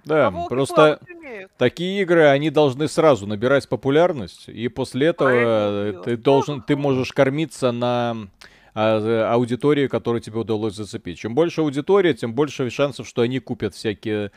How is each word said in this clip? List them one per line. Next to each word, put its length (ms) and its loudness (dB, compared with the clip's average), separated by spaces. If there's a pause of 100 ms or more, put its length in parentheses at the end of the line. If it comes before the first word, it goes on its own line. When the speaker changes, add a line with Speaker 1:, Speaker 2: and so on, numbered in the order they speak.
Speaker 1:
Да, 220 2
Speaker 2:
а 40 0
волки 180 -6
Speaker 1:
просто 180 -2
Speaker 2:
плавать 420 4
умеют. 480 -18
Speaker 1:
такие 460 -2
игры, 240 4
они 240 4
должны 380 2
сразу 380 2
набирать 420 0
популярность, 800 0
и 200 -6
после 400 -2
этого, 260 0
Speaker 2:
Правильно 560 2
Speaker 1:
э, 0 -
Speaker 2:
делают. 120 -10
Speaker 1:
ты 140 -4
должен, 460 2
ты 120 0
Speaker 2:
Ага. 20 0
Speaker 1:
можешь 360 -2
кормиться 600 0
на, 440 -2 (580)
а, 260 2
э, 240 0
аудитории, 640 2
которую 340 -2
тебе 160 -8
удалось 360 -2
зацепить. 440 -10
Чем 160 -8
больше 260 0
аудитория, 540 2
тем 200 -6
больше 360 -2
шансов, 360 -4
что 160 -2
они 180 0
купят 340 -6
всякие 640 -4